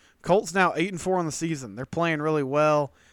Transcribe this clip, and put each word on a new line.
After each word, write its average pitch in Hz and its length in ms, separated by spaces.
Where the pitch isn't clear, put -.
Colts 180 320
now 185 220
eight 170 140
and 175 100
four 185 180
on 170 80
the 147 60
season. 131 440
They're 131 100
playing 165 340
really 156 220
well. 147 500